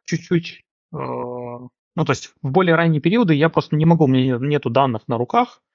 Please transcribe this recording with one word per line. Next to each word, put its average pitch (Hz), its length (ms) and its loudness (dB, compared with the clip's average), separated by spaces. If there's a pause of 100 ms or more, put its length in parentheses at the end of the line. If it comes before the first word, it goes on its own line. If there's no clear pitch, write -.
чуть-чуть, - 600 -6 (300)
э, 160 40 -12
ну, 123 1080 -8
то 139 60 0
есть - 300 -6
в 139 100 -4
более 170 240 4
ранние 165 240 2
периоды 185 340 2
я 147 140 2
просто 156 300 -2
не 156 80 2
могу, 165 200 4
у - 20 4
меня 131 320 2
нету 143 300 -2
данных 123 380 0
на 120 100 -2
руках. 233 440 -2 (140)